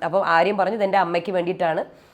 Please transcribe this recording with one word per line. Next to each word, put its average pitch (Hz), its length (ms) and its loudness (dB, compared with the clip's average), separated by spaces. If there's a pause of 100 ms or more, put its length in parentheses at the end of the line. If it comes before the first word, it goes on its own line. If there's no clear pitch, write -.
അപ്പം 175 220 0
ആര്യം 170 300 2
പറഞ്ഞു 196 200 0
ഇതെൻ്റെ 196 220 0
അമ്മയ്ക്ക് 175 340 0
വേണ്ടിയിട്ടാണ്, 180 520 -2 (300)